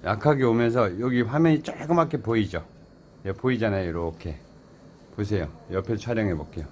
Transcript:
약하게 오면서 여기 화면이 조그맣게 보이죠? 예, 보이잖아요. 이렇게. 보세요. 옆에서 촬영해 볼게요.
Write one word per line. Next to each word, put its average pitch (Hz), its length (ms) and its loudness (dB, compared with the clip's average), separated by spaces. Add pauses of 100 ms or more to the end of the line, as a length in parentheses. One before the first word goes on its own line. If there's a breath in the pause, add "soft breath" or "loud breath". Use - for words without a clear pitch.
약하게 127 400 2
오면서 117 560 2
여기 123 200 0
화면이 151 420 4
조그맣게 156 600 -2
보이죠? 104 420 0 (640)
예, 95 60 -4
보이잖아요. 104 580 0
이렇게. 82 480 -6 (760)
보세요. 98 320 -2 (220)
옆에서 98 260 -2
촬영해 110 380 0
볼게요. 76 380 -8